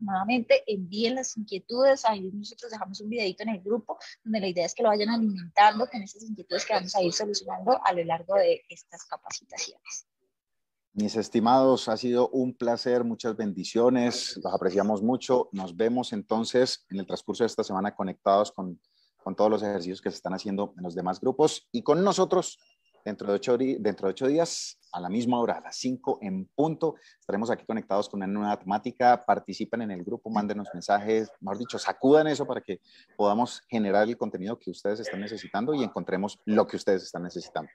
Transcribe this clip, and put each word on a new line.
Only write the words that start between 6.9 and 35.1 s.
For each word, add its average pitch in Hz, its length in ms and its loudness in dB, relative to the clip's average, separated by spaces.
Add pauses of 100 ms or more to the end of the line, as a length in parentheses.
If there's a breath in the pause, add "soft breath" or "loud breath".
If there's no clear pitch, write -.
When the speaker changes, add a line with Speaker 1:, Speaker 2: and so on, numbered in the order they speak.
Speaker 1:
a 190 60 4
ir 175 100 2
solucionando 202 720 -2
a 196 80 4
lo 175 100 0
largo 165 320 -2
de 175 340 4
estas - 360 -20
capacitaciones. - 1040 -14 (840)
Speaker 2:
Mis 101 200 -2
estimados, 120 720 4
ha 110 80 2
sido 123 340 2
un 127 220 0
placer, 120 520 0
muchas 113 320 -4
bendiciones, 117 1080 2
los 90 100 -4
apreciamos 98 500 2
mucho. 123 500 2
Nos 92 240 -6
vemos 117 360 0
entonces 113 800 0
en 95 80 -4
el 95 80 -6
transcurso 101 380 -4
de - 20 6
esta 110 160 -2
semana 101 320 -2
conectados 98 560 2
con, 92 300 -8 (420)
con 95 140 -6
todos 107 140 4
los 104 120 2
ejercicios 95 380 -4
que 101 100 -4
se - 60 -6
están - 160 -8
haciendo 98 440 -4
en 90 60 -14
los 87 140 -10
demás 92 240 -4
grupos 151 500 0
y 117 120 -6
con 156 200 4
nosotros 185 560 2 (460)
dentro 104 240 -6
de 101 60 2
ocho 120 240 2
di-, 131 200 0
dentro 98 300 -2
de 95 40 0
ocho 131 140 -4
días 165 520 0 (120)
a 87 100 -8
la 87 80 -6
misma 120 300 0
hora, 101 200 0
a - 20 -12
las - 160 -14
cinco 127 440 -4
en 95 260 -6 (100)
punto. 156 400 0 (240 soft breath)
Estaremos 107 300 -2
aquí - 140 -2
conectados 104 440 -2
con 104 100 -8
una 95 80 -4
nueva 104 320 -2
temática. 117 640 2
Participen 104 580 -2
en 104 100 -6
el 90 100 -8
grupo, 110 280 -8
mándenos 104 440 -2
mensajes, 104 560 0 (100)
mejor 98 180 -6
dicho, 117 200 -8
sacudan 143 480 4
eso 143 180 0
para 123 160 -4
que 95 200 -8 (360 soft breath)
podamos 107 520 2
generar 107 400 2
el 120 80 -4
contenido 104 420 -6
que - 120 -12
ustedes 101 280 -4
están 98 220 -8